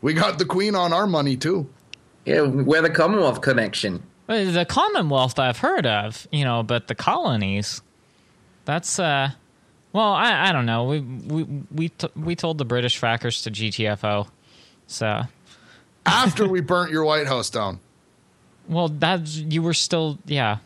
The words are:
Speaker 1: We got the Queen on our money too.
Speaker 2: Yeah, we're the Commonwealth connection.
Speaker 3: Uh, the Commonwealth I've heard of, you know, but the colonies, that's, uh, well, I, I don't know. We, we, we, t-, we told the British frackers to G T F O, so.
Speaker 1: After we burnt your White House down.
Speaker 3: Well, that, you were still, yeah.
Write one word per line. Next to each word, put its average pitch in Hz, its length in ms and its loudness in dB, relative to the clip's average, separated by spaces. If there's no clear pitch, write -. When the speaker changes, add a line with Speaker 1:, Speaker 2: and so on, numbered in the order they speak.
Speaker 1:
We 151 120 0
got 175 260 0
the 180 60 2
Queen 196 300 0
on 180 160 2
our 190 160 2
money 143 300 2
too. 156 320 -2
Speaker 2:
Yeah, 156 160 4
we're 139 400 4
the 160 80 4
Commonwealth 160 500 2
connection. 107 640 0
Speaker 3:
Uh, 214 240 0
the 170 140 2
Commonwealth 156 720 2
I've 127 200 0
heard 294 260 0
of, 107 460 -2
you 143 120 0
know, 120 200 0
but 117 260 -2
the 113 60 -4
colonies, 185 880 -2
that's, 165 340 -4
uh, 139 300 2
well, 208 180 2
I, 190 380 2
I - 20 2
don't 131 140 2
know. 117 200 0
We, 147 140 0
we, 139 440 -6
we, 160 180 -2
t-, - 280 -8
we 156 180 -4
told 160 220 -4
the 143 80 -2
British 123 340 0
frackers 117 440 -2
to 117 80 -8
G 107 200 -4
T 107 160 -2
F 104 160 -2
O, 104 240 0
so. 107 340 -2
Speaker 1:
After 214 440 2
we 185 100 0
burnt 175 320 0
your 156 140 0
White 151 220 2
House 123 220 -2
down. 98 300 -4
Speaker 3:
Well, 165 220 0
that, 160 380 -2
you 156 340 -2
were 165 140 0
still, 160 500 0
yeah. 120 400 0